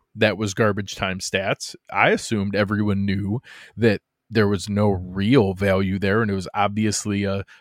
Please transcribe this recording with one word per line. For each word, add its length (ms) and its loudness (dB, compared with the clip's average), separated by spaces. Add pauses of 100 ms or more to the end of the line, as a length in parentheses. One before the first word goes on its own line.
(160)
that 240 2
was 160 -4
garbage 400 0
time 240 -4
stats. 560 -4 (180)
I 160 4
assumed 460 -2
everyone 500 0
knew 360 -2 (360)
that 240 2 (260)
there 200 2
was 200 -2
no 220 2
real 640 2
value 460 0
there, 240 2
and 80 -2
it 20 -2
was 220 -4
obviously 720 0
a, 200 -4 (160)